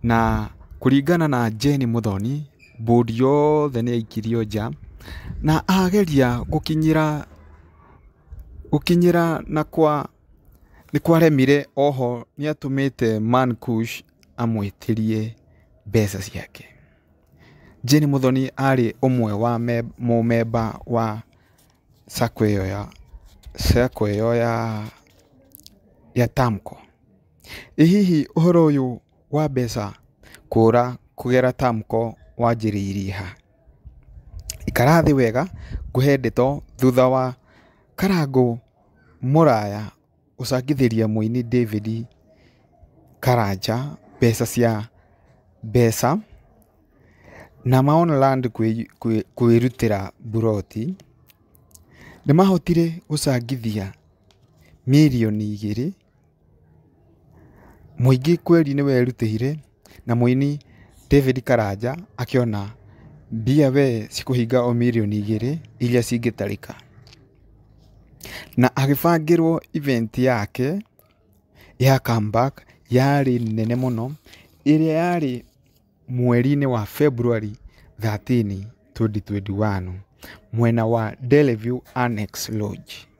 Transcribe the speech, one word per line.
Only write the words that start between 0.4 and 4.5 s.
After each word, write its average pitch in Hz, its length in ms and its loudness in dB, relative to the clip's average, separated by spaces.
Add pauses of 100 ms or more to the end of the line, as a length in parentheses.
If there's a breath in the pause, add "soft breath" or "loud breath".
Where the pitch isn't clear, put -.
kũringana 147 480 2
na 120 220 0
Jane 131 360 -2
Muthoni, 117 640 -4 (280)
board 117 320 2
yothe 143 720 0
nĩ 120 80 -2
yaikirio 113 540 -4
nja, 107 260 -6 (720 loud breath)